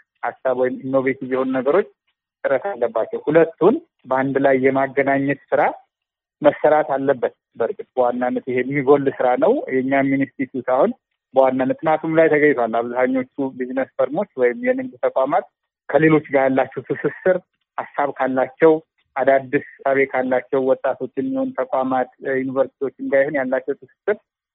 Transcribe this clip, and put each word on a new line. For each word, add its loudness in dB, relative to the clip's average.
ሀሳብ -4
ወይም 0
ኢኖቬቲቭ -2
የሆኑ -2
ነገሮች 0
ጥረት -2
አለባቸው። -4
ሁለቱን 2
በአንድ -2
ላይ 4
የማገናኘት 0
ስራ -2
መሰራት 4
አለበት። -2
በእርግጥ -6
በዋናነት -2
ይሄ -4
የሚጎል 0
ስራ 0
ነው። 2
የእኛም 0
ኢንስቲትዩት -4
አሁን 2
በዋናነት 2
ጥናቱም -2
ላይ 4
ተገኝቷል። 2
አብዛኞቹ -2
ቢዝነስ -6
ፈርሞች -2
ወይም 0
የንግድ -4
ተቋማት 0
ከሌሎች 2
ጋር 2
ያላቸው 0
ትስስር፣ -2
ሀሳብ -4
ካላቸው፣ 2
አዳዲስ 0
እሳቤ -2
ካላቸው -2
ወጣቶችን -2
የሚሆን -4
ተቋማት፣ -2
እ፣ -8
ዩኒቨርሲቲዎችን -4
ጋር 2
ይሁን 0
ያላቸው -2
ትስስር -6